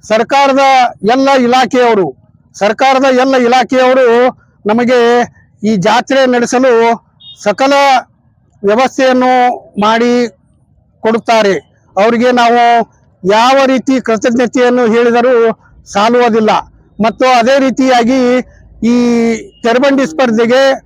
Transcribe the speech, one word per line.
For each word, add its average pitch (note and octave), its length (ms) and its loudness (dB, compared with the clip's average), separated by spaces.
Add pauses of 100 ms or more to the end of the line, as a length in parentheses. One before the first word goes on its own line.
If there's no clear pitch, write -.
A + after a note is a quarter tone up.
ಸರ್ಕಾರದ C#4 520 0 (500)
ಎಲ್ಲ C4+ 200 0
ಇಲಾಖೆಯವರು, A#3+ 840 0 (380)
ಸರ್ಕಾರದ C4 500 -2
ಎಲ್ಲ C4 320 0
ಇಲಾಖೆಯವರು B3+ 880 2 (400)
ನಮಗೆ A#3+ 560 0 (420)
ಈ A3 120 -2
ಜಾತ್ರೆ A#3+ 500 0
ನಡೆಸಲು A#3+ 800 0 (380)
ಸಕಲ C4+ 300 -2 (920)
ವ್ಯವಸ್ಥೆಯನ್ನು B3+ 920 0 (240)
ಮಾಡಿ A#3 480 0 (720)
ಕೊಡುತ್ತಾರೆ. A3 580 0 (440)
ಅವರಿಗೆ A#3 300 0
ನಾವು A#3+ 540 2 (420)
ಯಾವ B3 380 2
ರೀತಿ C4 340 -2
ಕೃತಜ್ಞತೆಯನ್ನು B3 880 -2
ಹೇಳಿದರೂ A#3 680 0 (320)
ಸಾಲುವುದಿಲ್ಲ. A3+ 640 0 (540)
ಮತ್ತು A#3 220 -2 (120)
ಅದೇ B3+ 200 0
ರೀತಿಯಾಗಿ B3+ 800 0 (480)
ಈ A#3 80 0 (680)
ತೆರಬಂಡಿ C4 440 0
ಸ್ಪರ್ಧೆಗೆ B3 680 0 (120)